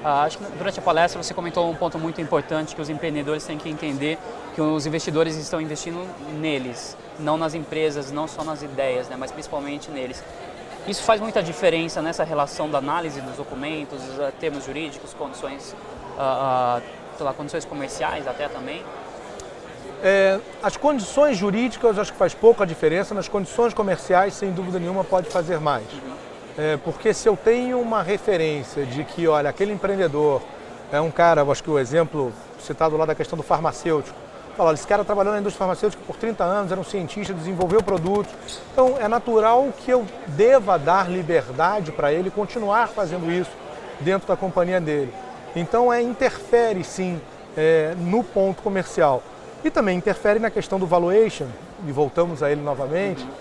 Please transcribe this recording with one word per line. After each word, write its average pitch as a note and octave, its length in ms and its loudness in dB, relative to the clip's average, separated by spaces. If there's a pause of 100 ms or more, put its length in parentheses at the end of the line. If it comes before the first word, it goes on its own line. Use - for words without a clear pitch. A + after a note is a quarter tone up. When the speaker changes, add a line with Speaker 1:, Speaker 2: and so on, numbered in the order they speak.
Speaker 1:
Ah, C#3+ 200 2
acho D3+ 140 -2
que G#3 60 -12 (140)
durante F#3+ 220 -4
a - 20 -10
palestra E3+ 400 2
você F3 120 -8
comentou E3+ 360 0
um E3 60 -4
ponto E3 220 -2
muito E3 240 -4
importante, D#3 540 -2
que E3 60 -8
os D3 80 -6
empreendedores D3+ 540 -4
têm D#3 140 -8
que D#3 120 -8
entender D3+ 480 -4 (360)
que - 80 -2
os D3+ 240 2
investidores D#3+ 500 0
estão D#3+ 240 -4
investindo E3 480 -8 (320)
neles, C3 560 -4 (240)
não D3+ 180 0
nas D#3+ 160 -2
empresas, D3+ 580 -2
não D3 160 -4
só D#3 160 -8
nas D3+ 180 -6
ideias, C3 480 -2
né, C3 80 -10
mas C3 140 -8
principalmente D3 600 -8
neles. C3 320 -8 (640)
Isso G3 160 -4
faz A3 160 4
muita A3 220 -2
diferença E3 600 0
nessa E3 220 -2
relação D3+ 460 -2
da D3 80 0
análise D3 420 -2
dos B2+ 160 -10
documentos, C#3+ 640 -8 (200)
eh, C#3 200 -2
termos D3 260 -4
jurídicos, C#3 480 -10
condições, C#3 640 -10 (420)
ah, B2+ 640 2
ah, - 20 -10 (360)
sei D#3 80 -4
lá, C3+ 80 -2
condições D3+ 320 -6
comerciais D3+ 640 -6
até C#3 200 -4
também? C3+ 360 -10 (1200)
Speaker 2:
É, G3 360 6 (220)
as G3 160 -2
condições C#4 600 4
jurídicas G#3 600 2
acho G3+ 160 -2
que - 40 -16
faz F3+ 160 4
pouca A3 320 6
diferença, E3 480 2
nas G3 140 -4
condições G#3 460 0
comerciais, F#3+ 600 2
sem G3 180 -4
dúvida F3+ 280 -4
nenhuma, F3+ 240 -2
pode F#3 260 0
fazer F3 300 0
mais. C#3+ 320 0
Speaker 1:
Uhum. - 240 -12 (420)
Speaker 2:
É, D3+ 200 0
porque E3+ 360 0
se - 140 2
eu G#3 80 6
tenho B3 460 2
uma A3+ 200 0
referência D#3+ 840 0
de C3+ 180 -4
que, E3+ 240 0
olha, D3 220 4
aquele G3+ 240 0
empreendedor D#3 680 2 (500)
é D3 100 2
um E3 80 0
cara, E3 320 6
eu C#3+ 100 4
acho - 120 0
que - 60 -6
o D3+ 100 4
exemplo C#3+ 520 2 (280)
citado D#3 360 0
lá D#3 100 2
da D#3 100 0
questão D#3 200 -4
do D3+ 80 -4
farmacêutico, D#3 720 0 (400)
fala, E3+ 140 4
"Olha, D#3 60 4
esse - 120 -8
cara G#3 160 4
trabalhou G3+ 300 2
na G#3 60 0
indústria G3+ 200 -4
farmacêutica F#3+ 460 0
por - 100 -8
trinta A3 280 -2
anos, F#3 280 0
era F#3+ 80 -2
um F3+ 40 -4
cientista, F#3+ 500 -6
desenvolveu F3+ 480 2
produtos." G3 520 0 (380)
Então, B3+ 280 6
é G#3+ 80 0
natural A#3 600 4 (100)
que - 120 -2
eu B3 140 4 (220)
deva G3 500 6
dar F3 320 4
liberdade E3 840 2
pra D3 220 2
ele F#3 160 0
continuar G#3 600 0
fazendo F3 420 -2
isso F3 200 0 (480)
dentro F#3 280 0
da F#3 100 2
companhia F#3 420 2
dele. D3 340 0 (420)
Então, A#3 360 2
é, A#3+ 100 2
interfere, A#3 840 2
sim, F3+ 360 -4 (380)
é, D#3+ 400 4
no F3+ 260 2
ponto F#3+ 380 2
comercial. E3+ 600 2 (400)
E D#4 100 0
também G3+ 260 2
interfere G#3 400 2
na A3 140 0
questão G3 280 -2
do F#3 60 0
valuation, F3 600 4 (400)
e C#3+ 40 -4
voltamos D3+ 520 2
a C#3+ 80 4
ele D3 100 0
novamente, D3 600 -2
Speaker 1:
Uhum. B2+ 60 -10 (120)